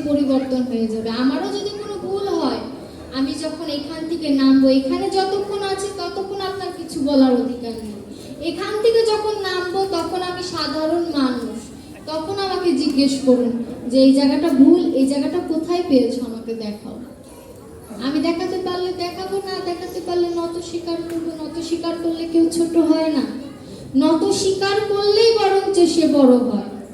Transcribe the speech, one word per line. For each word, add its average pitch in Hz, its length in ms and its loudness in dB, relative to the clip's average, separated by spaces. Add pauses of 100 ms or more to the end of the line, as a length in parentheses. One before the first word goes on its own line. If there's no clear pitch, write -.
পরিবর্তন 262 580 0
হয়ে 226 240 -2
যাবে। 220 220 -4
আমারও 294 500 -2
যদি 403 100 -4
কোনো 415 240 -8 (140)
ভুল 392 200 -4
হয়, 294 300 0 (560)
আমি 269 200 -2 (100)
যখন 311 260 -8
এখান 320 400 -8
থেকে 320 200 -4
নামবো, 269 380 6
এখানে 269 420 2
যতক্ষণ 392 540 0
আছি 392 240 -4 (100)
ততক্ষণ 381 440 -6
আপনার 381 260 -6 (100)
কিছু - 240 -6
বলার 269 320 6
অধিকার 240 380 -2
নেই। 220 240 -10 (540)
এখান 415 320 -4
থেকে 453 200 6
যখন 427 400 0
নামবো, 370 500 -2
তখন 359 300 -2
আমি 359 220 -6
সাধারণ 311 640 -2 (120)
মানুষ, 233 420 -2 (480)
তখন 320 320 -6
আমাকে 370 320 0
জিজ্ঞেস 269 540 2
করুন 233 380 2 (240)
যে 262 160 6
এই 269 100 8
জায়গাটা 285 360 4
ভুল, 285 440 6
এই 269 140 4
জায়গাটা 285 400 0
কোথায় 339 400 -2
পেয়েছো, 254 380 4
আমাকে 226 280 -8
দেখাও। 208 460 -10 (1040)
আমি 294 160 0
দেখাতে 339 460 0
পারলে 370 280 -4
দেখাবো, 370 440 -6
না 381 280 -6
দেখাতে 349 400 -6
পারলে 349 240 0
নত 339 280 -4 (120)
স্বীকার 339 280 -6 (140)
করবো, 320 320 -6
নত 320 200 -8
স্বীকার 330 400 -4
করলে 330 280 -4
কেউ 330 180 4
ছোট 339 280 0
হয় 320 360 2
না, 262 80 0 (720)
নত 320 360 4
স্বীকার 392 580 0
করলেই 415 480 4
বরঞ্চ 392 520 4
সে 320 180 4
বড় 262 300 8
হয়। 214 260 0 (300)